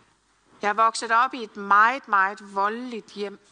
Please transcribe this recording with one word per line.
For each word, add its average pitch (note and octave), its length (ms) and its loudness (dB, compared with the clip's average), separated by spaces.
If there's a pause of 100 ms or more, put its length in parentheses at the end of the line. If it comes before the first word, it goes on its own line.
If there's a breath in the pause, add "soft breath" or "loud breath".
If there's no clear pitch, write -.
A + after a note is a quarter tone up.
(600 soft breath)
Jeg G#3 160 -2
voksede A3+ 360 0
op B3+ 200 2
i B3+ 100 -8
et G#3 140 -14
meget, G#3 500 2
meget G3+ 480 -2
voldeligt A3 560 -4
hjem, G3+ 280 -10 (120)